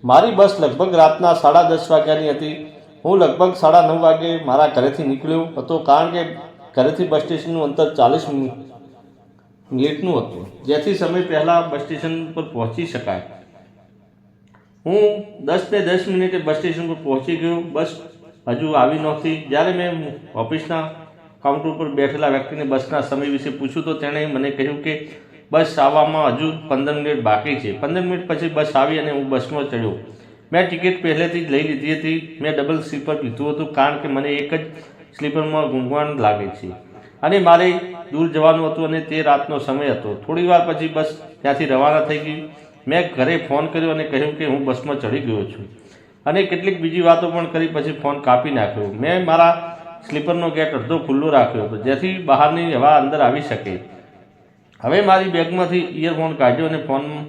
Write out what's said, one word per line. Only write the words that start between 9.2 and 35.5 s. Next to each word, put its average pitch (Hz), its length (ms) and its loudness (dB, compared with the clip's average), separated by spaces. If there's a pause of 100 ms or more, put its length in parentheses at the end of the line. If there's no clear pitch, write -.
મિનિટનું 151 460 0
હતું, - 460 -10
જેથી 147 300 0
સમય 175 260 0
પહેલાં 170 500 2
બસ 143 100 -4
સ્ટેશન 165 520 -6
પર 165 100 -6
પહોંચી 117 440 -6
શકાય. 92 360 -6 (1600)
હું 208 380 2 (200)
દસ 175 280 0
ને 202 80 2
દસ 185 280 0
મિનિટે 185 300 0
બસ 156 180 0
સ્ટેશન 165 380 -4
પર 160 80 -14
પહોંચી 139 340 -2
ગયો. 165 200 -2 (160)
બસ 156 280 -4 (480)
હજુ 156 220 -4
આવી 151 280 4
નહોતી. 151 500 -4
જ્યારે 160 240 2
મેં 170 420 -4 (200)
ઓફિસના 160 480 -4 (600)
કાઉન્ટર 151 260 0
ઉપર 156 200 -4
બેઠેલા 139 400 0
વ્યક્તિને 139 360 -2
બસના 135 360 -2
સમય 143 260 -4
વિશે 139 240 -4
પૂછ્યું, 135 340 -6
તો 160 100 -4
તેણે 151 320 -4
મને 139 240 -2
કહ્યું 143 320 -4
કે 151 260 -6 (440)
બસ 156 260 2
આવવામાં 151 480 4
હજુ 147 260 0 (160)
પંદર 143 260 0
મિનિટ 147 280 -2
બાકી 107 320 0
છે. 104 260 -6
પંદર 165 200 -2
મિનિટ 180 280 -4
પછી 160 200 -2
બસ 151 280 -2
આવી 151 220 2
અને 151 120 -4
હું 139 180 -4
બસમાં 135 420 -4
ચડ્યો. 113 220 -4 (600)
મેં 175 160 2
ટિકિટ 180 340 -2
પહેલેથી 165 420 -2
જ 151 60 -6
લઈ 139 120 2
લીધી 151 300 -4
હતી. 160 480 -6
મેં 151 160 -2
ડબલ 143 240 -2
સ્લીપર 147 420 -6
લીધું 139 280 -6
હતું, 151 220 -6
કારણ 143 260 2
કે 160 100 -8
મને 139 200 -2
એક 143 260 -4
જ 156 160 -4 (480)
સ્લીપરમાં 151 520 -2